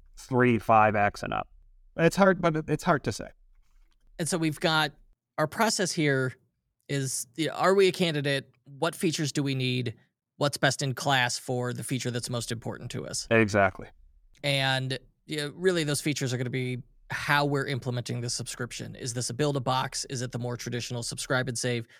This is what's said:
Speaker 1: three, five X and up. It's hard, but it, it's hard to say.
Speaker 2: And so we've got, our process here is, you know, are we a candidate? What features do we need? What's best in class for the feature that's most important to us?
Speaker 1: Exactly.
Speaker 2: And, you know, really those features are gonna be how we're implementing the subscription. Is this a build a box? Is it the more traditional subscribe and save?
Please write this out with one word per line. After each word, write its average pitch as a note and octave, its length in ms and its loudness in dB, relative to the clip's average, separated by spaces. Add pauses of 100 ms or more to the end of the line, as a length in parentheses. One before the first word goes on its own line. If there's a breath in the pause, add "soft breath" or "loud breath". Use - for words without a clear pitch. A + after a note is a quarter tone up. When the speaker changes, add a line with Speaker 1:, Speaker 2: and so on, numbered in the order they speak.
(160)
Speaker 1:
three, B2 440 4
five G#2+ 340 6
X G2+ 300 2
and - 100 -4
up. G1+ 140 -4 (480)
It's E3 180 4
hard, F#3+ 260 6
but E3+ 140 2
it, D#3 160 -4
it's D3+ 140 -2
hard D#3+ 180 2
to A#2+ 80 -4
say. - 200 -8 (920)
Speaker 2:
And D#3+ 80 -2
so F3+ 100 0
we've D#3+ 220 -2
got, D#3 320 2 (460)
our D#3 100 0
process G#3+ 420 0
here C3+ 440 2 (540)
is, C#3 460 -4
you D#3 140 -2
know, - 60 -6
are F3+ 200 2
we G3 140 6
a F3 40 2
candidate? D3 560 -2 (300)
What E3 160 -2
features D#3 380 -2
do D3 100 -2
we C#3 140 -2
need? B2+ 380 -2 (420 soft breath)
What's C#3+ 200 0
best C#3 260 2
in C3+ 120 -2
class B2+ 420 2
for B2 360 -4
the A2+ 100 -8
feature B2 300 -4
that's A#2+ 180 -6
most A#2+ 220 -4
important A#2 400 -8
to - 140 -6
us? - 260 -6
Speaker 1:
Exactly. G2+ 560 4 (560)
Speaker 2:
And, C3+ 520 0 (300)
you D3+ 120 -6
know, D3 180 -4
really F3 260 2
those D3 180 0
features C#3 320 -2
are B2 40 -2
gonna B2 140 -4
be B2+ 320 -4 (280)
how C#3+ 340 2
we're C#3+ 220 0
implementing B2 540 -4
the A#2+ 100 -6
subscription. A2+ 640 -8
Is A#2+ 200 -8
this B2 160 -4
a A#2+ 40 -6
build C#3+ 220 0
a C3+ 40 -2
box? C3 500 -2
Is B2 120 -6
it B2 80 -6
the A#2+ 80 -6
more A#2+ 180 -6
traditional A#2+ 460 -6
subscribe B2+ 460 -2
and A#2+ 100 -4
save? A#2+ 300 -2 (120 soft breath)